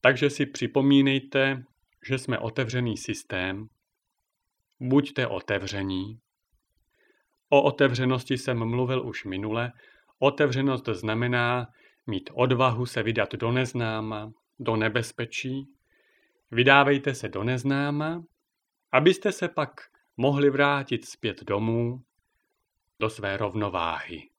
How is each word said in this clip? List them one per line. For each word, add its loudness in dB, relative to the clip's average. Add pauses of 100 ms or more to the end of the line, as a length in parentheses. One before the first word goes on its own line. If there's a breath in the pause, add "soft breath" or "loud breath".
Takže 4
si -2
připomínejte, 2 (420)
že -2
jsme -4
otevřený -4
systém. -6 (1120)
Buďte 2
otevření. -4 (1300)
O 8
otevřenosti 2
jsem -2
mluvil -2
už -10
minule. -4 (480 soft breath)
Otevřenost 2
znamená 0 (400 soft breath)
mít -6
odvahu 2
se -4
vydat 0
do -2
neznáma, -4 (280)
do 0
nebezpečí. -4 (840)
Vydávejte 6
se -8
do -4
neznáma, -2 (680)
abyste 4
se -6
pak -4 (480)
mohli 4
vrátit 0
zpět -8
domů, -2 (960)
do 0
své -4
rovnováhy. -4